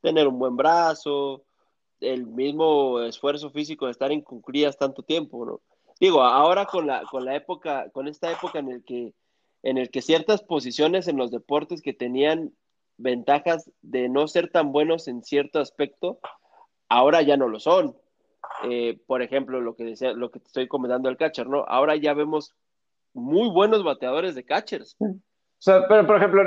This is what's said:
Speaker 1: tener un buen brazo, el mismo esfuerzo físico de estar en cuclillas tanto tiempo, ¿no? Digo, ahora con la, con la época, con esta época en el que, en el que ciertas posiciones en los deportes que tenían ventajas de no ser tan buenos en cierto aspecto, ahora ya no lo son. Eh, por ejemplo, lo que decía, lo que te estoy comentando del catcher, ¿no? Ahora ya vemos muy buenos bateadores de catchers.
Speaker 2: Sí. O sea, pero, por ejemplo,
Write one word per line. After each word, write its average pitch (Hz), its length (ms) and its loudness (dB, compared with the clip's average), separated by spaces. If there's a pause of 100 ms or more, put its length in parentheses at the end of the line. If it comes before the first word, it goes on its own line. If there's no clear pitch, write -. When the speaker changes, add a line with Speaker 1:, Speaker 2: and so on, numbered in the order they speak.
Speaker 1:
tener 160 260 4
un 127 100 -2
buen 127 180 -2
brazo, 147 880 0 (580)
el 127 260 -6
mismo 139 760 0
esfuerzo 143 480 -6
físico 147 360 -8
de 127 60 -4
estar 131 200 -4
en 147 100 -4
cuclillas 135 560 -4
tanto 135 240 -6
tiempo, 143 440 -6
¿no? - 160 -12 (380)
Digo, 175 220 6
ahora 147 440 4
con 180 220 -2
la, 131 220 -2
con 127 160 -8
la 131 100 -4
época, 147 560 -8
con 135 160 -10
esta 151 240 -8
época 160 280 -8
en 135 100 -8
el 123 140 -12
que, 123 300 -10 (500)
en 131 140 -2
el 127 120 -4
que 131 120 -6
ciertas 160 420 2
posiciones 160 640 -2
en 156 100 -2
los 127 140 -2
deportes 147 500 -4
que 135 120 -6
tenían 143 580 -2 (460)
ventajas 131 720 -2 (100)
de 123 260 -4
no 139 200 0
ser 175 240 -2
tan 156 200 0
buenos 160 360 0
en 123 160 -10
cierto 143 360 -2
aspecto, 147 600 -6 (720)
ahora 139 320 6
ya 147 160 4
no 135 100 2
lo 107 120 -6
son. 180 360 2 (720)
Eh, 120 380 -4
por 127 140 -2
ejemplo, 131 380 -4
lo 117 160 -6
que 117 80 -12
decía, 117 300 -4
lo 120 180 -8
que - 80 -18
te - 80 -20
estoy 131 200 -6
comentando 127 420 -4
del 127 80 -4
catcher, 151 300 -4
¿no? 143 200 -2
Ahora 147 280 2
ya 147 180 0
vemos 151 400 -4 (600)
muy 160 360 0
buenos 208 340 4
bateadores 151 520 -2
de 127 80 -12
catchers. - 560 -6
Speaker 2:
Sí. 214 60 -4
O 190 140 -6 (380)
sea, 190 300 6
pero, 214 180 8
por 214 120 6
ejemplo, 196 300 6